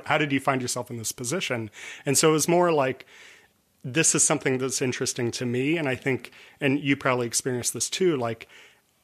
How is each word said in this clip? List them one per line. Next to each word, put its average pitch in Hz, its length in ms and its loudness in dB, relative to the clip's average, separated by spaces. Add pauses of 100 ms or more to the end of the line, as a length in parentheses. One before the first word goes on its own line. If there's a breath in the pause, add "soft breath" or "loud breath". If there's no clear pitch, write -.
how 147 100 2
did 151 160 0
you 135 80 2
find 131 220 0
yourself 123 280 -6
in 120 60 -10
this 113 160 -6
position?" 123 580 -4 (360 loud breath)
And 139 100 2
so 160 140 6
it - 20 6
was 151 160 2
more 175 240 6
like, 131 320 0 (800 loud breath)
"This 143 300 2
is 151 100 2
something 139 320 2
that's 127 240 -2
interesting 123 520 -2
to - 120 -6
me," 127 320 0
and 160 100 -2
I 127 100 0
think, - 340 -2 (320 loud breath)
and 143 180 2
you 139 160 2
probably 123 300 0
experienced 120 480 -2
this 120 160 -4
too, 175 260 2
like, 117 320 -4 (560 loud breath)